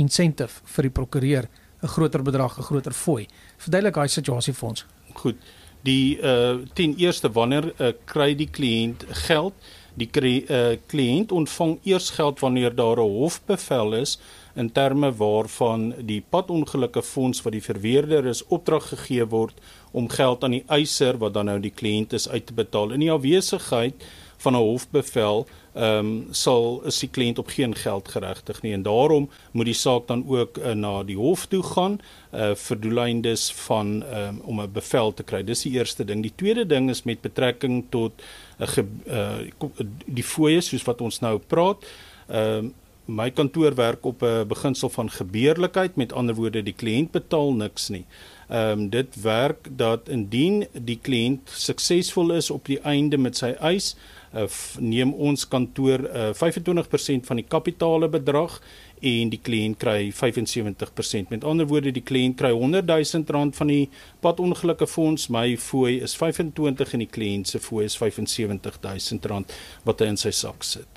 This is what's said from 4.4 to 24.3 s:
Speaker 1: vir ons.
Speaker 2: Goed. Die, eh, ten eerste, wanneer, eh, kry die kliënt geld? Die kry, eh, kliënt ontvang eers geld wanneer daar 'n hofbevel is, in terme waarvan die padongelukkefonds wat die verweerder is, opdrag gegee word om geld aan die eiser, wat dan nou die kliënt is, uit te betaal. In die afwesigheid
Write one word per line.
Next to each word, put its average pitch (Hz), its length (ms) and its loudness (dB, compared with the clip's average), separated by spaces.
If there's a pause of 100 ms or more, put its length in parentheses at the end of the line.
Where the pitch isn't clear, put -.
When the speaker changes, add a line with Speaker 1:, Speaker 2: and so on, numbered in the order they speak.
Speaker 1:
vir 117 160 -6
ons. - 160 -10 (280)
Speaker 2:
Goed. - 220 -2 (460)
Die, 135 380 4
eh, 123 380 4 (160)
ten 156 240 2
eerste, 175 340 2
wanneer, 135 460 2
eh, 120 160 2 (120)
kry 147 300 2
die 147 140 -2
kliënt 117 600 0
geld? 160 440 0 (400)
Die 117 140 -4
kry, 127 400 2
eh, 120 300 2 (100)
kliënt 147 440 2
ontvang 165 520 0
eers 185 260 2
geld 147 300 0
wanneer 123 360 2
daar 117 220 4
'n 110 120 4
hofbevel 127 840 0
is, - 260 -2 (360)
in 117 160 -4
terme 139 440 2
waarvan 110 800 0 (120)
die 107 240 -4
padongelukkefonds 139 1120 -2
wat 110 120 -4
die 107 100 -6
verweerder 127 640 2
is, 117 220 -4
opdrag 160 420 0
gegee 123 360 -2
word 113 280 0 (380)
om 120 180 -2
geld 127 340 2
aan 127 80 2
die 127 160 -2
eiser, 147 500 2
wat 107 160 -2
dan 104 120 0
nou 101 140 0
die 98 140 -6
kliënt 107 400 -2
is, - 160 -4
uit 113 160 -4
te - 80 -16
betaal. 107 380 0
In 135 80 -2
die 160 120 2
afwesigheid 139 920 2 (320)